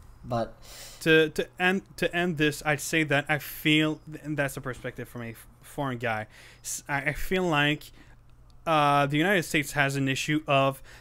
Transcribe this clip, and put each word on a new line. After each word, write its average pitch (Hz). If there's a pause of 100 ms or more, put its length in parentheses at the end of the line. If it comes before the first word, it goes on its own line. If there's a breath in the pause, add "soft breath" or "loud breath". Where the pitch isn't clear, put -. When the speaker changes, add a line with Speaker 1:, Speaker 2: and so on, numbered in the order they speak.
(260)
Speaker 1:
but 117 (480 loud breath)
Speaker 2:
To, 160
to - (120)
end, 185 (160)
to 175
end 175
this, 147
I'd 151
say 160
that 143
I 147
feel, 156 (220)
and 151
that's 139
a 135
perspective 123
from 120
a 117
f-, - (140)
foreign 135
guy, 113 (360 loud breath)
s-, -
I, 143 (120)
I 139
feel 185
like, 147 (760 soft breath)
uh, 143
the 147
United 180
States 147
has 139
an 135
issue 151
of 135 (180 loud breath)